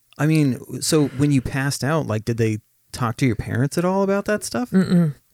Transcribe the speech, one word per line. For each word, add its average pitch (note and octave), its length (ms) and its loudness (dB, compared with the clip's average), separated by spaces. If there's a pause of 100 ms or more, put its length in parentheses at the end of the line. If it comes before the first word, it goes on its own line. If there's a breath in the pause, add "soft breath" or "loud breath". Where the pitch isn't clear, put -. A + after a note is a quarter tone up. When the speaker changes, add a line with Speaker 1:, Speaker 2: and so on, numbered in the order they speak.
(180)
Speaker 1:
I C#3+ 80 2
mean, C#3+ 540 0
so D3 280 2
when D3 240 2
you C3+ 80 4
passed C3+ 420 -4
out, C#3+ 240 -2
like, G#2+ 180 -4
did A#2 120 -2
they A2 220 0 (340)
talk A2+ 240 -4
to C#3 100 0
your A2+ 100 2
parents A2 400 -2
at F3 80 -2
all F#3+ 180 0
about G3 240 0
that G#3 180 -2
stuff? A#3+ 260 -6
Speaker 2:
Mm-mm. F3 440 4 (180)